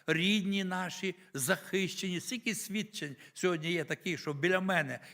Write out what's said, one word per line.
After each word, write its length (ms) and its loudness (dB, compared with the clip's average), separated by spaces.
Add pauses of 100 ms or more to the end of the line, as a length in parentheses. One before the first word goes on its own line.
рідні 560 4
наші 520 -2 (180)
захищені. 840 0
Скільки 360 -4
свідчень 600 -6 (180)
сьогодні 380 0
є 140 0
таких, 340 -2
що 140 -4
біля 260 4
мене 400 0 (140)